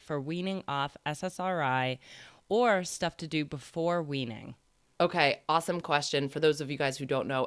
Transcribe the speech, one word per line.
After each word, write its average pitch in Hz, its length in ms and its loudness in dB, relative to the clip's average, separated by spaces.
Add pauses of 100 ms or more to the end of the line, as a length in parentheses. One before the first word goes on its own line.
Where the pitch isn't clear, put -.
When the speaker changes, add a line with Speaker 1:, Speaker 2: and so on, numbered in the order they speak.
Speaker 1:
for 147 200 -6
weaning 175 460 -4
off 143 300 -4 (100)
S 151 160 -4
S 185 160 -6
R 180 240 0
I 127 380 0 (480)
or 214 340 4
stuff 175 360 -4
to 165 100 -8
do 151 160 0
before 165 580 -2
weaning?" 131 540 -6 (440)
Speaker 2:
Okay, 170 480 4
awesome 165 320 2
question. 143 480 0
For 143 120 -4
those 151 200 6
of 143 120 -4
you 139 40 -6
guys 135 220 -2
who 139 80 -4
don't 131 220 0
know, 131 180 2